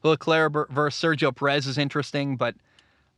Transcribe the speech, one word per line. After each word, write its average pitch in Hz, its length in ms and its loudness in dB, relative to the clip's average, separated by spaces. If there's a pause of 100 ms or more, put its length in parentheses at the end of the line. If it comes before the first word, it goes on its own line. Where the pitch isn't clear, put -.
Leclerc 160 480 2
ver-, 151 180 -2
versus 143 320 -2
Sergio 151 320 2
Perez 139 320 0
is 135 100 -4
interesting, 139 600 -2
but, 120 180 -2 (640)